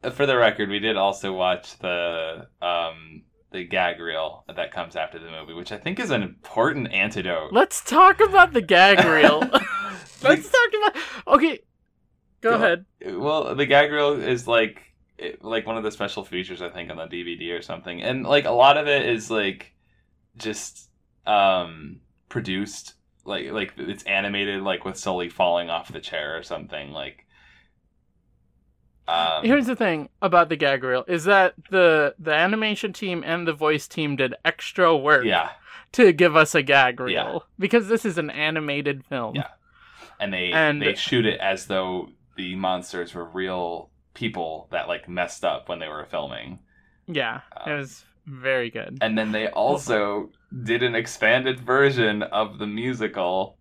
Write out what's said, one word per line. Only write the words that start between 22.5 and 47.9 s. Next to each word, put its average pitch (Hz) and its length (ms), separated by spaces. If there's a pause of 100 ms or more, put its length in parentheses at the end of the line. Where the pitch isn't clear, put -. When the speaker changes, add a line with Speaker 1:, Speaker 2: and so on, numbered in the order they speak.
Speaker 1:
like, 87 260
like, 101 260
it's 98 260
animated, 101 580
like, 95 240
with 95 120
Sully 90 320
falling 87 400
off 82 220
the 76 100
chair 78 360
or 78 60
something, 71 480
like, 71 340 (1800)
um, 82 360
Speaker 2:
Here's 247 220
the 247 100
thing 165 340 (120)
about 170 280
the 165 60
gag 139 280
reel, 127 240
is 170 180
that 190 300 (160)
the, 160 480
the 160 140
animation 208 600
team 180 320
and 170 220
the 160 60
voice 151 340
team 147 280
did 131 200 (100)
extra 165 500
work 139 300
Speaker 1:
Yeah. 85 240 (440)
Speaker 2:
to 208 200
give 156 220
us 156 180
a 160 80
gag 131 380
reel, 127 140
Speaker 1:
Yeah. - 240 (200)
Speaker 2:
because 202 300
this 226 180
is 175 140
an 151 100
animated 147 760
film. 123 300
Speaker 1:
Yeah. 143 120 (720)
And 101 140
they, 90 180
Speaker 2:
And 151 300
Speaker 1:
they 98 140
shoot 120 300
it 104 140
as 95 280
though 92 420 (260)
the 92 200
monsters 92 600
were 85 100
real 87 640 (240)
people 85 580
that, 87 160
like, 85 220
messed 90 340
up 80 260
when 85 100
they 80 80
were 76 180
filming. 67 540 (480)
Speaker 2:
Yeah, 127 340 (240)
it 151 60
Speaker 1:
Um, 147 80
Speaker 2:
was - 260 (220)